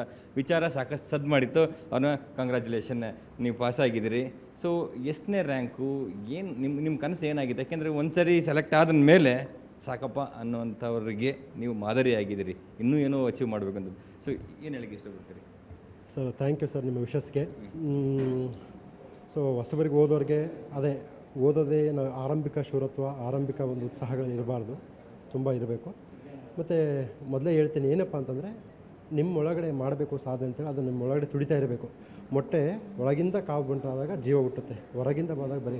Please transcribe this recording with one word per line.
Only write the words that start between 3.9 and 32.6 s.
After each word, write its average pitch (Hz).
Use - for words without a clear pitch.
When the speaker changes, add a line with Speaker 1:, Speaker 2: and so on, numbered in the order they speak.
Speaker 1:
So, 170
ಎಷ್ಟನೇ 185
ರ್ಯಾಂಕು, 135
ಏನ್ 165
ನಿಮ್, 143
ನಿಮ್ 156
ಕನಸು 165
ಏನಾಗಿದೆ? 135
ಯಾಕೆಂದ್ರೆ 156
ಒಂದ್ಸರಿ 165
ಸೆಲೆಕ್ಟ್ 151
ಆದ 160
ಮೇಲೆ 143
ಸಾಕಪ್ಪ 127
ಅನ್ನುವಂಥವ್ರಿಗೆ 117
ನೀವು 120
ಮಾದರಿ 113
ಆಗಿದ್ದೀರಿ, 98
ಇನ್ನೂ 127
ಏನೋ 139
ಅಚೀವ್ 120
ಮಾಡ್ಬೇಕು 101
ಅಂತ. 92
So, 147
ಏನ್ 147
ಹೇಳಕ್ಕೆ 113
ಇಷ್ಟಪಡ್ತೀರಿ? 92
Speaker 2:
ಸರ್, 131
thank 143
you 143
ಸರ್ 135
ನಿಮ್ಮ 127
ವಿಶಸ್ಗೆ. 139
Speaker 1:
ಹ್ಮ್. 139
Speaker 2:
ಹ್ಮ್. 127
So, 139
ಹೊಸಬರಿಗೆ 147
ಓದೋರಿಗೆ 151
ಅದೇ 139
ಓದೋದೇ 151
ನ-, 143
ಆರಂಭಿಕ 135
ಶೂರತ್ವ, 135
ಆರಂಭಿಕ 135
ಒಂದು 127
ಉತ್ಸಾಹಗಳು 127
ಇರಬಾರ್ದು, 120
ತುಂಬ 131
ಇರಬೇಕು. 117
ಮತ್ತು 151
ಮೊದಲೇ 135
ಹೇಳ್ತೀನಿ 151
ಏನಪ್ಪ 175
ಅಂತಂದರೆ, 135
ನಿಮ್ಮ 165
ಒಳಗಡೆ 165
ಮಾಡಬೇಕು 139
ಸಾಧನೆ 131
ಅಂತೇಳಿ 147
ಅದು 139
ನಿಮ್ಮ 123
ಒಳಗಡೆ 139
ತುಡಿತಾ 143
ಇರಬೇಕು. 123
ಮೊಟ್ಟೆ 147